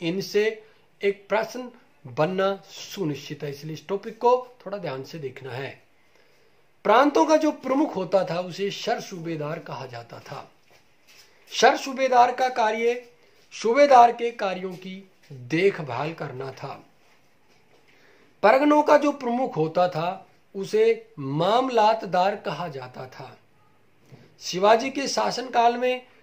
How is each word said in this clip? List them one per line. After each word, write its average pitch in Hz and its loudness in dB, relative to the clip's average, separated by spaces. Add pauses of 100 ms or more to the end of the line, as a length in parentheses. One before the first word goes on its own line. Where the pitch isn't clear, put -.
इनसे 190 -2 (560)
एक 202 -2
प्रश्न 226 -4 (380)
बनना 185 -2
सुनिश्चित - -8
है, 147 -8
इसलिए 156 -12
इस - -16
topic 202 -8
को 247 0 (100)
थोड़ा 202 -8
ध्यान 135 -8
से 165 -14
देखना 127 -12
है। 127 -12 (1000)
प्रांतों 285 6
का 311 6
जो 302 2
प्रमुख 262 -2
होता 185 0
था 165 -4
उसे 185 -6
सर - -6
सूबेदार 165 -8
कहा 135 -12
जाता 120 -16
था। - -16 (1000)
सर 262 4
सूबेदार 254 2
का 254 0
कार्य 233 -2 (460)
सूबेदार 240 8
के 233 -4
कार्यों 185 -6
की 190 -16 (220)
देखभाल 151 -2
करना 135 -12
था। 139 -14 (1600)
परगनों 294 6
का 294 6
जो 285 2
प्रमुख 254 -4
होता 160 0
था 175 -6 (260)
उसे 214 0
मामलातदार 208 2
कहा 180 -8
जाता 131 -14
था। - -18 (1040)
शिवाजी 220 2
के 269 -4
शासनकाल 240 0
में 254 -2 (160)